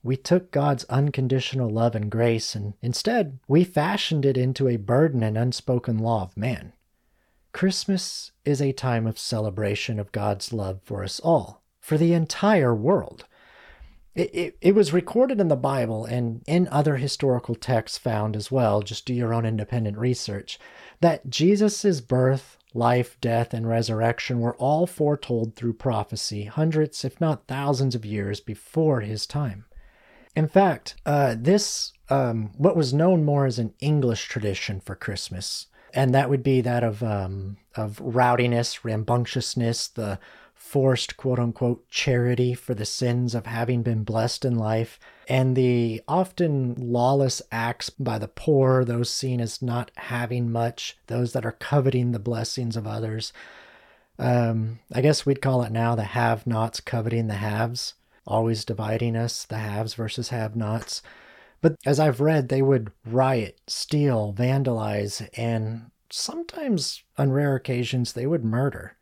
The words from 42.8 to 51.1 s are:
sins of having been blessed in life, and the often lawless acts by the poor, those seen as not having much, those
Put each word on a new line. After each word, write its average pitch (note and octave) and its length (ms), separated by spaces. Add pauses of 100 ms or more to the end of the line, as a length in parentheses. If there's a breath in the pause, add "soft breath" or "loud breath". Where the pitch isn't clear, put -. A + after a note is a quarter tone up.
sins A#2+ 500
of A2+ 120
having A#2 360
been A2 220
blessed A2+ 400
in B2 120
life, A2 440 (260 loud breath)
and C3 300
the A#2+ 500
often D3+ 680
lawless B2+ 640 (100)
acts A2+ 380
by A#2 300
the G#2 100
poor, C3 560
those A#2+ 240
seen B2+ 320
as A2+ 220
not B2 340
having A#2+ 560
much, A#2 540
those A#2+ 260